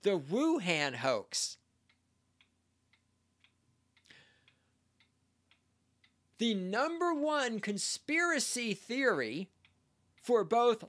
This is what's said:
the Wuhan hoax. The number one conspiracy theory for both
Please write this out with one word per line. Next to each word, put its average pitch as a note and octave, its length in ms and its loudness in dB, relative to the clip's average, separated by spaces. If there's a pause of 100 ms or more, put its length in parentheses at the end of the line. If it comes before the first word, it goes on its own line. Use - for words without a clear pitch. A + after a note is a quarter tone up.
the G3 160 2
Wuhan F3 800 0
hoax. A#2 600 -2 (4000)
The A3+ 160 0
number D4+ 600 0
one C#4+ 460 0
conspiracy B3 1160 -2
theory F#3 720 -2 (760)
for A3+ 220 2
both A#3 440 2